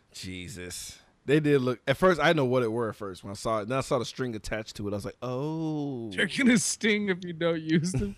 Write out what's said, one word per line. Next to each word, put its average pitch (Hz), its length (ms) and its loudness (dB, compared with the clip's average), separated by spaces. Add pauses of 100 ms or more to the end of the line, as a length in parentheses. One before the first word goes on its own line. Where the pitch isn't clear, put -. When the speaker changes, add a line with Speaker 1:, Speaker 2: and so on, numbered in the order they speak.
(120)
Speaker 1:
Jesus. 90 880 -12 (280)
They 147 140 6
did 143 200 4
look, 123 260 0
at 139 120 2
first, 180 200 6
I 147 100 4
didn't 165 100 4
know 139 80 4
what 127 160 4
it 110 100 0
were 117 160 0
at - 80 -8
first. 98 260 -10
When 101 80 -12
I 98 40 -8
saw 113 260 -2
it, 104 80 -8
then 131 80 -2
I 131 60 -2
saw 135 160 0
the 113 80 -2
string 123 280 -6
attached 107 420 -8
to 101 120 -4
it. 95 40 -4
I - 20 -4
was 98 100 -6
like, - 160 -10
"Oh." 143 880 -4
Speaker 2:
They're 196 160 -2
gonna 247 300 6
sting 208 540 2
if 185 120 -2
you 175 120 -8
don't 165 260 0
use 160 320 2
them 202 240 -2